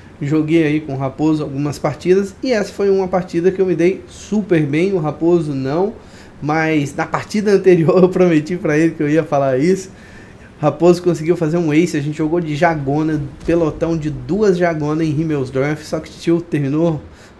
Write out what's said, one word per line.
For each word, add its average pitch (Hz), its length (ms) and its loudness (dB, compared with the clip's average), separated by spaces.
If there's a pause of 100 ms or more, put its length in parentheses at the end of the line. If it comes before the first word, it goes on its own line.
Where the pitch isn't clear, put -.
(220)
Joguei 156 400 2
aí 151 180 0
com 147 140 -8
o - 20 -6
Raposo 151 460 0
algumas 143 380 -4
partidas 185 520 0 (120)
e 262 80 0
essa 202 200 -2
foi 202 180 0
uma 190 180 2
partida 180 420 0
que 185 100 -2
eu 190 60 4
me 180 80 0
dei 170 340 0
super 180 560 0
bem, 160 280 0
o 185 60 0
Raposo 156 540 0
não. 147 420 -2 (460)
Mas 156 540 0
na 160 100 -2
partida 196 460 -2
anterior 180 480 4
<laughs> - 20 6
eu 180 80 6
prometi 175 460 2
pra 156 240 0
ele 165 160 2
que 156 80 -4
eu 147 80 0
ia 156 140 2
falar 139 340 0
isso. 185 320 0 (720)
Raposo 170 420 2
conseguiu 165 340 0
fazer 165 200 -2
um 165 180 0
ace, 175 220 2
a 143 40 -2
gente 151 160 -6
jogou 160 220 -2
de 156 160 -4
Jagona, 151 680 0 (240)
pelotão 165 520 0
de 151 120 -4
duas 170 480 0
Jagona 160 460 0
em 156 80 0
Himmelsdorf, 147 720 -2
só 160 140 -6
que 156 100 -10
o - 40 -20
Tio 170 280 0
terminou 151 640 -2 (380)